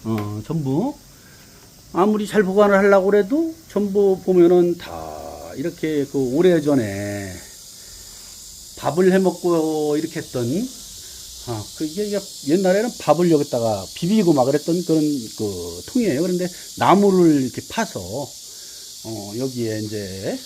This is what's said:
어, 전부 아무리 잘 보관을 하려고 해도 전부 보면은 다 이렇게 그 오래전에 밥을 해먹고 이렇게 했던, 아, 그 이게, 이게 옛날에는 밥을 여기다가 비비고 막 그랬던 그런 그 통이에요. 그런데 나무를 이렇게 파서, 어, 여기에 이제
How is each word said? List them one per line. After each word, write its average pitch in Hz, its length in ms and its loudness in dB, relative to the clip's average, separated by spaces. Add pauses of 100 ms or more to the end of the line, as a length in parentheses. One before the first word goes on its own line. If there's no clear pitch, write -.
어, 104 420 -6
전부 156 480 -2 (1000)
아무리 208 340 2
잘 208 160 2
보관을 202 340 6
하려고 196 380 6
해도 277 400 2 (160)
전부 196 520 2
보면은 175 540 6
다 78 800 -12
이렇게 156 500 -2
그 139 140 -4 (160)
오래전에 107 1000 2 (1400)
밥을 170 340 0
해먹고 160 880 0
이렇게 160 220 -6
했던, 127 260 -6 (1040)
아, 107 160 -8 (140)
그 160 80 -6
이게, 175 200 -6
이게 202 140 -4 (280)
옛날에는 190 420 4 (100)
밥을 165 320 2
여기다가 117 540 0 (100)
비비고 180 380 2
막 131 120 4
그랬던 156 400 0
그런 160 160 2 (360)
그 87 480 -8
통이에요. 208 360 0
그런데 180 260 -2 (300)
나무를 170 680 6
이렇게 123 260 -6
파서, 214 320 -4
어, - 1400 -12
여기에 120 440 -4
이제 104 640 -8